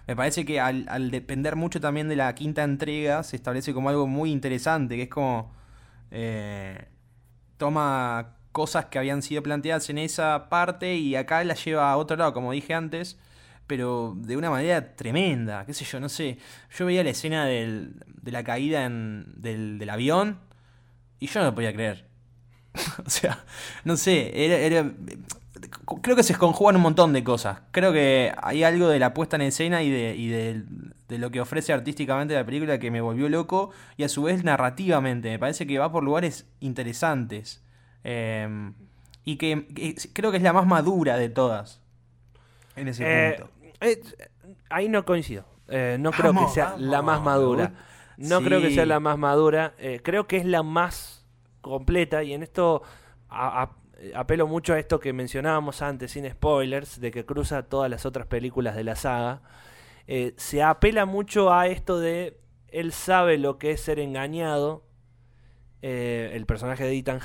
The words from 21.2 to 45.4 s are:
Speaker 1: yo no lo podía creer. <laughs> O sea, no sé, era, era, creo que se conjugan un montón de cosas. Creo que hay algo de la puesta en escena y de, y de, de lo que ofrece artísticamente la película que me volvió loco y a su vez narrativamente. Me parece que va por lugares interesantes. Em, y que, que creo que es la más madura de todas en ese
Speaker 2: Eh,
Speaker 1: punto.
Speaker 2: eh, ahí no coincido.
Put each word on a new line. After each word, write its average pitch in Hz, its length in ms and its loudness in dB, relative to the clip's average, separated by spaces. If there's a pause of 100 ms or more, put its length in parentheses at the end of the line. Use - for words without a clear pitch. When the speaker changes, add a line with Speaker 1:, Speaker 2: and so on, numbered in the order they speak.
Speaker 1:
yo 214 140 -2
no 175 60 4
lo 123 80 0
podía 113 200 -2
creer. 107 320 -4 (680)
<laughs> - 320 -8
O - 40 -8
sea, - 340 -2 (400)
no 165 120 2
sé, 151 480 2
era, 170 120 4
era, 156 340 4 (1120)
creo 247 120 4
que 247 80 10
se - 120 4
conjugan 190 420 6
un 180 60 10
montón 160 320 8
de 127 100 2
cosas. 117 460 -2
Creo 185 200 4
que 135 520 4
hay 147 220 2
algo 170 240 6
de 147 100 6
la 123 160 4
puesta 160 220 0
en 147 60 0
escena 165 400 0
y 147 80 2
de, 117 240 0
y 113 140 -4
de, 113 340 -2 (460)
de 120 100 -6
lo 120 120 -4
que 123 100 -4
ofrece 151 320 -2
artísticamente 143 640 -2
la 131 100 0
película 143 340 -2
que 117 120 -4
me 117 100 -2
volvió 117 300 0
loco 180 400 0 (260)
y 147 80 -4
a 143 60 -2
su 143 140 -2
vez 175 200 0
narrativamente. 131 840 2
Me 113 80 -4
parece 143 280 -4
que 139 120 -2
va 151 120 0
por 160 140 0
lugares 151 420 0 (140)
interesantes. 120 1040 -4 (400)
Em, 107 720 -6 (500)
y 156 120 -4
que, 151 380 -2
que 156 200 -6 (180)
creo 202 180 0
que 190 60 2
es 180 60 2
la 180 100 6
más 180 140 6
madura 165 500 4
de 120 140 0
todas 113 500 0 (960)
en 139 120 -6
ese 120 180 -4
Speaker 2:
Eh, 160 320 4
Speaker 1:
punto. - 140 -16 (280)
Speaker 2:
eh, 226 220 2 (640)
ahí 190 220 0
no 208 160 2
coincido. 143 400 -2 (220)